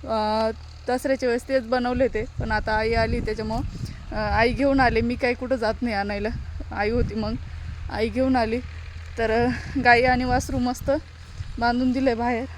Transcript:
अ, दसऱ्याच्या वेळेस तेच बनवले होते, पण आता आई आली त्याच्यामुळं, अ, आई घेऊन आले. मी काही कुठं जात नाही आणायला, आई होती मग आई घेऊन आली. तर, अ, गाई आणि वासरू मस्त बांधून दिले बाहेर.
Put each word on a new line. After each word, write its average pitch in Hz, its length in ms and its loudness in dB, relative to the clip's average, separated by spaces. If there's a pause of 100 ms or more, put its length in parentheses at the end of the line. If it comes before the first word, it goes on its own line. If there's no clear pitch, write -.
अ, 220 460 0 (380)
दसऱ्याच्या 254 400 0
वेळेस 240 200 -2
तेच 269 180 2
बनवले 247 380 2
होते, 220 200 0 (160)
पण 220 120 -2
आता 214 240 0
आई 220 160 2
आली 226 280 2
त्याच्यामुळं, 220 400 -4 (520)
अ, 208 240 0
आई 233 160 4
घेऊन 269 280 4
आले. 226 200 6
मी 240 140 0
काही 247 200 0
कुठं 254 220 -2
जात 220 260 0
नाही 233 120 0
आणायला, 202 340 -2 (460)
आई 208 160 0
होती 233 240 0
मग 214 200 -2 (560)
आई 220 180 -2
घेऊन 254 280 2
आली. 226 240 2 (580)
तर, 226 120 2
अ, 240 180 4 (360)
गाई 240 180 8
आणि 254 220 4
वासरू 254 340 0
मस्त 247 320 -2 (680)
बांधून 240 340 2
दिले 262 220 2
बाहेर. 240 300 0 (140)